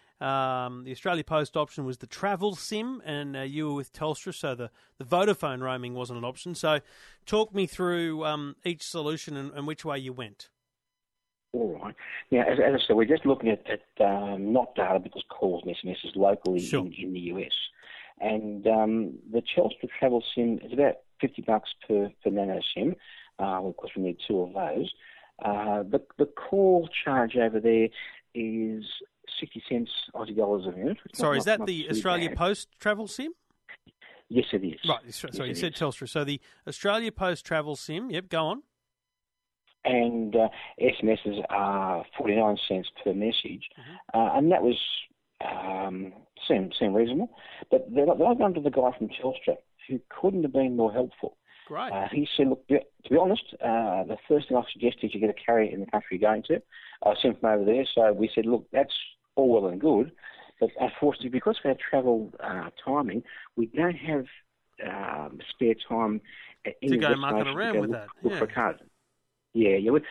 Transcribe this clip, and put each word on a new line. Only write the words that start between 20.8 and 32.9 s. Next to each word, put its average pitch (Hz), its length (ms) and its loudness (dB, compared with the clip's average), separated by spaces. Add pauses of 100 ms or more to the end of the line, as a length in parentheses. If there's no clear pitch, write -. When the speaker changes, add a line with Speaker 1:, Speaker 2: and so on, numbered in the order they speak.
Speaker 2:
fifty - 200 -2
bucks 107 300 0 (160)
per, 101 240 2 (120)
per 101 80 2
nano 98 300 -2 (140)
sim. 175 220 0 (420)
Uh, 95 280 -2
of 90 120 -6
course, - 180 -12
we 98 60 -4
need 87 240 -2
two 98 140 0
of 90 120 -4
those. 170 400 -4 (500)
Uh, 104 420 0
the, - 180 0 (160)
the 143 80 4
call 185 600 4 (180)
charge 127 320 0
over 113 240 2
there 113 280 6 (460)
is 110 500 -4 (560)
sixty - 300 -12
cents 120 200 -2 (240)
Aussie 110 220 -8
dollars 101 300 2
a 92 60 -4
minute. 110 340 -4
It's - 120 -12
not, 165 80 0
Speaker 1:
Sorry, 143 120 4
is 135 80 -2
Speaker 2:
not, 214 60 4
Speaker 1:
that 214 80 4
Speaker 2:
not 208 80 -4
Speaker 1:
the 160 160 -4
Speaker 2:
too 151 60 -8
Speaker 1:
Australia 170 380 0
Speaker 2:
bad. 160 100 -6
Speaker 1:
Post 185 300 0 (100)
travel 208 300 -2